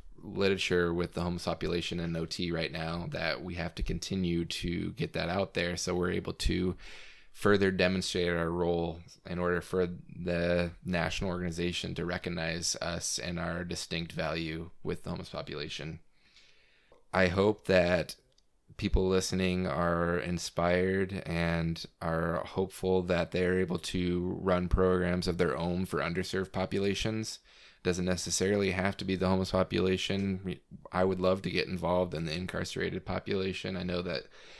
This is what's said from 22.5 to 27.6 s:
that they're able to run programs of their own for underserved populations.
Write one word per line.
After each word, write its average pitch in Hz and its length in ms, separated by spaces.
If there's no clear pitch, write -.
that 87 280
they're 92 280
able 90 200
to 90 640
run 90 260
programs 90 600
of 85 100
their 82 180
own 87 300
for 80 140
underserved 87 520
populations. 101 880